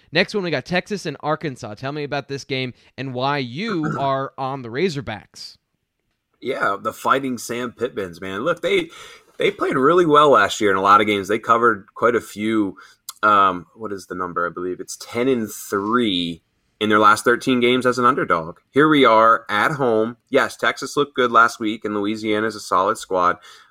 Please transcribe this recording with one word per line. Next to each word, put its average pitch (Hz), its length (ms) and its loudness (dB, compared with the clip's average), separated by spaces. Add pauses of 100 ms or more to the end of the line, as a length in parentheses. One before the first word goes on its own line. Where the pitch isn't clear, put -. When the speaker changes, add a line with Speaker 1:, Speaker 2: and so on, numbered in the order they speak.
(120)
Speaker 1:
Next 185 240 -2
one, 202 80 -2
we 170 80 -4
got 131 140 -4
Texas 180 400 -6
and 143 160 -8
Arkansas. 139 540 -6
Tell 135 180 -8
me 151 100 -8
about 139 240 -6
this 139 160 -10
game 131 300 -6 (240)
and 131 160 -10
why 135 240 -2
you 151 580 -4
Speaker 2:
<clears throat> 135 40 -8
Speaker 1:
are 135 380 -2
on 135 240 -8
the 120 80 -12
Razorbacks. 127 840 -8 (840)
Speaker 2:
Yeah, 113 400 -4
the 107 120 -6
Fighting 127 440 -2
Sam 120 340 -8
Pittmans, 95 480 -8
man. 95 240 -8
Look, 170 180 -4
they, 175 280 -2 (480)
they 196 140 0
played 320 240 -4
really 165 320 4
well 147 240 6
last 101 280 4
year 101 120 2
in 95 60 2
a 95 40 0
lot 101 200 6
of 107 60 2
games. 101 200 0
They 104 120 0
covered 113 540 2
quite 120 220 0
a 107 60 0
few. 107 560 -4 (440)
Um, 98 540 2
what 110 180 -10
is 92 140 -14
the 92 80 -10
number? 87 320 -4
I - 20 -4
believe 90 300 -8
it's - 180 -14
ten 120 300 -4
and 117 240 0
three 101 880 -4 (380)
in 107 100 0
their 107 80 4
last 107 260 4
thirteen 123 360 2
games 123 260 2
as 123 140 0
an 123 60 2
underdog. 87 520 0 (140)
Here 151 180 4
we 143 160 6
are 113 440 6
at 107 240 0
home. 120 440 0 (120)
Yes, 123 280 0
Texas 123 400 -4
looked 143 180 -2
good 123 160 2
last 117 280 4
week, 110 260 -4
and 104 80 -4
Louisiana 107 540 -2
is 104 80 -6
a 104 40 -14
solid 101 380 0
squad. 90 400 0 (340)